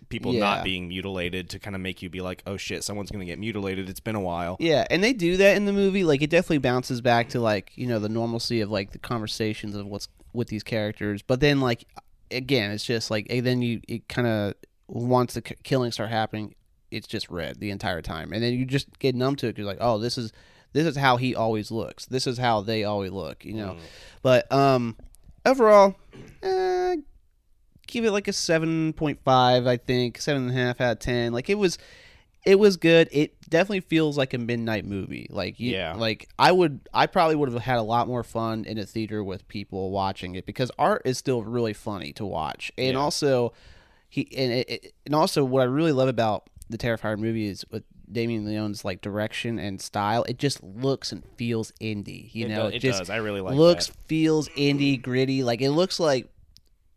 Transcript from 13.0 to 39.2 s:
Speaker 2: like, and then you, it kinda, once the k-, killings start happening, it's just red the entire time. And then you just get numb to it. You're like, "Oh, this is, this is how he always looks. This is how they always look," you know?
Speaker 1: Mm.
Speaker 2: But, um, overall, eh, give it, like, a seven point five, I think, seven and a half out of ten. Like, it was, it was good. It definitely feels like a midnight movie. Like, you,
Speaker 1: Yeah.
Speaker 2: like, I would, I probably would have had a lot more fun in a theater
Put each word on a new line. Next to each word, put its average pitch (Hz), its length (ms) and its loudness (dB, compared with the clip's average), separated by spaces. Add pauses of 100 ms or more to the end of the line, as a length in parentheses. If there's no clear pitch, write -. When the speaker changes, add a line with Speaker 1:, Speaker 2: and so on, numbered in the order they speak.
Speaker 2:
like, 110 180 -2
and 120 160 -2
then 123 160 2
you, 117 280 -2
it 110 180 -8
kinda, 110 480 0 (320)
once 123 460 0
the 120 80 -6
k-, - 220 -12
killings 123 320 0
start 110 160 -4
happening, 110 440 -4 (340)
it's - 180 -10
just - 220 -8
red 82 300 -8
the 101 120 -6
entire 92 300 -4
time. 80 300 -10
And 110 100 -4
then 120 120 0
you 127 120 -2
just 135 340 -4
get 131 140 0
numb 131 240 0
to 123 100 -4
it. 107 100 -4
You're 104 100 -8
like, 95 140 -8
"Oh, 113 160 2
this 117 200 -4
is, 113 140 -8 (400)
this 151 140 2
is 147 100 0
how 135 220 4
he 127 180 0
always 110 340 0
looks. 110 360 -8
This 131 220 -4
is 120 100 -2
how 120 240 2
they 110 240 -2
always 101 260 -2
look," 85 320 -8
you 104 120 -10
know? 101 180 -6
Speaker 1:
Mm. 82 60 -14 (420)
Speaker 2:
But, 127 320 4
um, 131 420 4 (500)
overall, 214 500 8 (480)
eh, 370 540 0 (880)
give 233 180 -4
it, 214 60 4
like, 196 160 0
a 196 60 -2
seven 160 600 2
point 151 300 -2
five, 127 440 6
I 123 100 4
think, 123 420 -2
seven 143 300 0
and - 20 -2
a - 100 -2
half 123 200 -2
out 123 120 2
of 110 60 -4
ten. 120 340 -2
Like, 127 160 -4
it 202 80 2
was, 185 200 0 (680)
it 196 140 8
was 202 180 6
good. 165 340 8
It 147 280 0 (100)
definitely 190 300 2
feels 156 380 2
like 135 160 0
a 127 40 -2
midnight 113 480 -2
movie. 95 440 -6
Like, 92 300 -6
you, 120 120 -2
Speaker 1:
Yeah. 90 240 -4
Speaker 2:
like, 110 420 -2
I 151 140 8
would, 170 300 4 (120)
I 135 140 4
probably 160 300 4
would 139 140 0
have 117 120 -4
had 127 160 0
a 110 40 0
lot 117 240 2
more 120 160 -4
fun 113 420 -4
in 110 120 -8
a 101 80 -6
theater 107 380 -6